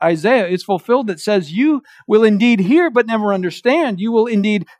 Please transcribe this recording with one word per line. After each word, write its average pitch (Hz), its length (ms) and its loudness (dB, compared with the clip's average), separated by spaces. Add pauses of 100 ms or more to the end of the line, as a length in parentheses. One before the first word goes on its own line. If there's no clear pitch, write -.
Isaiah 175 460 0
is 180 160 -6
fulfilled 233 420 -2
that 180 140 -8
says, 185 320 -2
'You 277 300 0 (260)
will 214 160 4
indeed 214 360 4
hear, 302 300 2
but 226 160 0
never 214 260 -2
understand. 190 680 -2
You 220 100 -4
will 226 160 2
indeed 208 400 0 (140)